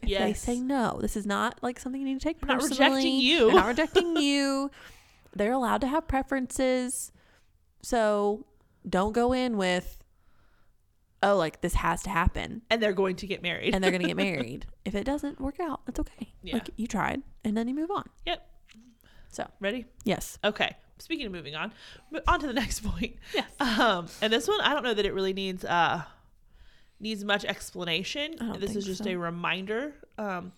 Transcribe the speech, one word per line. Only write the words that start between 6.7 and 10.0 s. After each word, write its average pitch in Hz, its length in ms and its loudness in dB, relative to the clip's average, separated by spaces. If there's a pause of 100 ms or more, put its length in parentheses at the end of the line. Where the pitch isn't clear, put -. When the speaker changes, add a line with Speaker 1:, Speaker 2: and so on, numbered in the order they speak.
Speaker 1:
So 208 640 2 (440)
don't 190 240 2
go 240 180 4
in 254 260 0
with, 180 460 0 (1200)